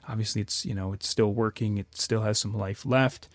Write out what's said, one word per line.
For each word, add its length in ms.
obviously 340
it's, 240
you 80
know, 180
it's 160
still 240
working, 460
it 80
still 260
has 160
some 180
life 280
left. 500